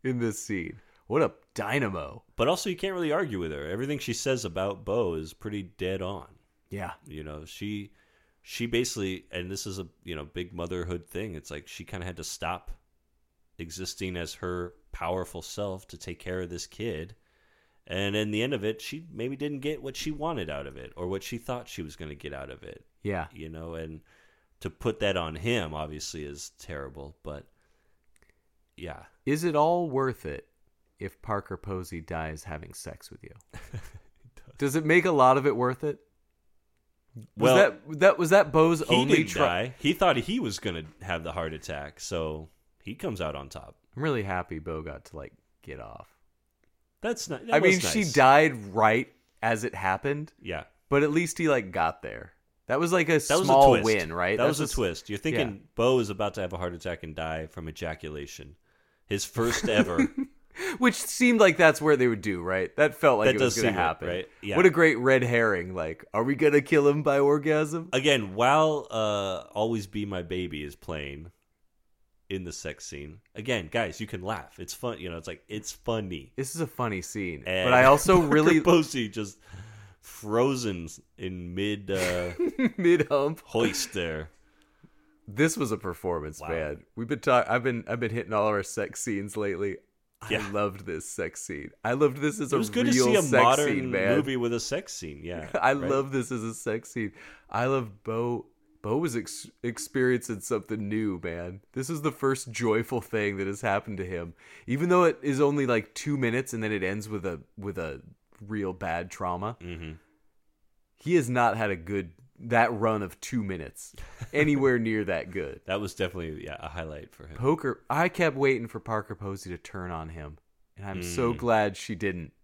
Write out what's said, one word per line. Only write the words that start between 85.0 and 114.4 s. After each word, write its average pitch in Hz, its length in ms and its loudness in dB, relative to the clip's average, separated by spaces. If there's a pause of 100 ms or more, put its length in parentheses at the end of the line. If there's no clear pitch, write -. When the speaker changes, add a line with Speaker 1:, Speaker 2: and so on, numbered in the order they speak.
Speaker 1:
This 143 300 0
was 123 140 -2
a 107 60 -2
performance, 82 640 -6
Speaker 2:
Wow. 78 100 -10
Speaker 1:
man. 78 340 -4 (120)
We've 113 120 -8
been 143 120 -4
talk-, 127 300 4
I've 120 140 2
been, 120 240 -2
I've 120 120 -4
been 117 120 -2
hitting 110 220 -6
all 107 140 4
of 107 60 2
our 101 100 0
sex - 380 -6
scenes 101 340 -4
lately. 101 420 -2 (440)
I 110 100 -14
Speaker 2:
Yeah. 104 200 -2
Speaker 1:
loved 101 340 -2
this 82 240 -8
sex - 340 -8
scene. 73 280 -10 (120)
I 117 100 0
loved 139 240 2
this 147 220 -2
as 147 140 -4
Speaker 2:
It 135 40 2
was 110 120 0
Speaker 1:
a - 20 -10
Speaker 2:
good 240 160 2
Speaker 1:
real 240 60 4 (120)
Speaker 2:
to - 60 6
see 220 40 6
a 190 60 6
Speaker 1:
sex 127 220 6
Speaker 2:
modern 135 240 6
Speaker 1:
scene, 127 240 0
man. - 240 4
Speaker 2:
movie 135 220 0
with 120 160 2
a 117 60 0
sex - 340 -6
scene. 76 300 -12
Yeah, 82 300 -8
Speaker 1:
<laughs> - 80 0
I 131 120 6
Speaker 2:
right? 139 160 -2
Speaker 1:
love 135 220 0
this 127 200 -2
as 113 120 -6
a 113 100 -6
sex 113 380 -6
scene. 107 200 -4 (380)
I 117 160 -2
love 123 380 -2
Bo. 117 440 -2 (340)
Bo 110 160 0
was 156 200 -2
ex-, - 320 -8 (140)
experiencing 120 760 0
something 110 480 -4
new, 104 360 -2
man. 87 380 -8 (120)
This 131 160 -6
is 156 140 -6
the 151 80 0
first 131 400 -2
joyful 113 500 0
thing 104 360 -2
that 98 100 -2
has 98 140 -4
happened 101 360 -2
to 92 80 -4
him. 85 280 -8 (320)
Even 139 240 0
though 180 140 8
it 165 180 4
is 139 200 0
only, 143 260 4
like, 113 260 0
two 147 220 -2
minutes 127 380 0
and 113 100 -4
then 107 80 -2
it 98 120 0
ends 101 260 -4
with 98 160 -6
a, 82 160 -4 (160)
with 98 200 -8
a 76 240 -6 (460)
real 101 260 -2
bad 87 380 -4
trauma. 90 500 -4
Speaker 2:
Mm-hmm. 80 320 -10 (1000)
Speaker 1:
He 175 200 0
has 131 140 4
not 120 280 4
had 107 140 0
a 95 40 0
good, 87 360 -4 (280)
that 117 320 4
run 110 300 0
of 92 180 -8
two 117 240 -4
minutes 90 520 -10 (180)
Speaker 2:
<laughs> - 200 -14
Speaker 1:
anywhere 139 460 4